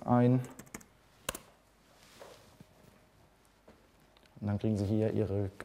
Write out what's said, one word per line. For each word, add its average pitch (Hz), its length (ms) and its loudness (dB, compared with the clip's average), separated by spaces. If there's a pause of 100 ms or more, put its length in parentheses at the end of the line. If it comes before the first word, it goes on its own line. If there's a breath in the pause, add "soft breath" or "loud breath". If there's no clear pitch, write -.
ein. 123 380 4 (4000 loud breath)
Und 104 60 -4
dann 101 120 0
kriegen 110 160 0
Sie 101 100 0
hier 107 280 0
Ihre, 101 360 0 (160)